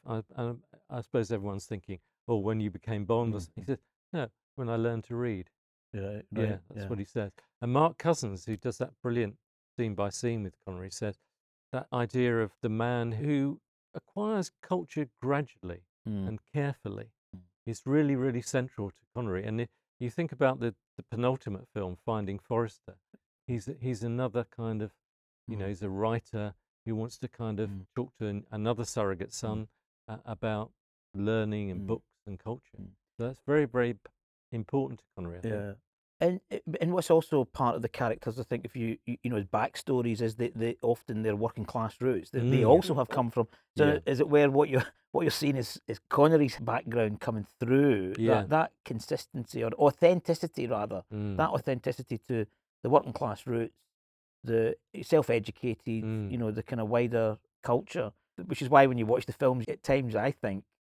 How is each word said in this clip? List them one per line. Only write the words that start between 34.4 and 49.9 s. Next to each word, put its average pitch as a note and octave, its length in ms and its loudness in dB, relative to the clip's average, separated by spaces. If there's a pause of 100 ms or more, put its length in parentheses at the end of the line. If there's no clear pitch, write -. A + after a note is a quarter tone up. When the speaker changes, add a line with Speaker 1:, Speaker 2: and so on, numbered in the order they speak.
Speaker 1:
important C3 460 -2
to - 60 -20 (100)
Connery, F2 240 -8
I - 20 -18
think. A2 120 -2
Speaker 2:
Yeah. G2+ 200 -6 (460)
And, F3+ 220 2 (400)
and E3+ 120 2
what's F3+ 180 2
also D#3+ 340 4
part A#2+ 300 0
of A2 80 -6
the A2+ 60 -2
characters, A#2 500 -4
I B2 40 -4
think, - 220 -6
if A2+ 100 -10
you, A2+ 300 -4
you, A#2+ 160 -6
you A#2+ 80 -2
know, A#2+ 60 -2
his G#2 100 0
backstories A#2 760 0
is A2+ 180 0
that A#2+ 180 -2
they, A2+ 260 -2
often A2+ 400 0
they're A2 140 0
working A2 280 -2
class A2+ 380 -4
roots B2 300 0
that B2+ 80 -2
they B2+ 220 4
Speaker 1:
Mm. A2+ 80 6
Speaker 2:
also F3 260 8
have C3 140 2
come B2 200 0
from. A2+ 180 2 (300)
So D3 80 8
Speaker 1:
Yeah. D3 220 4
Speaker 2:
is C3+ 120 2
it C#3+ 80 4
where D3 220 8
what C#3 180 6
you're, B2+ 160 4
<laughs> - 280 -12
what - 100 2
you're D#3+ 80 4
seeing C#3+ 280 0
is, - 300 -6
is A2 120 -6 (100)
Connery's D3 500 6
background A2+ 600 0
coming A2 260 -4 (140)
through, B2 580 4
Speaker 1:
Yeah. A2 240 4
Speaker 2:
that, F#2+ 80 -4
that D#3 240 2 (100)
consistency B2 800 -6
or A2+ 120 0
authenticity, E3+ 920 4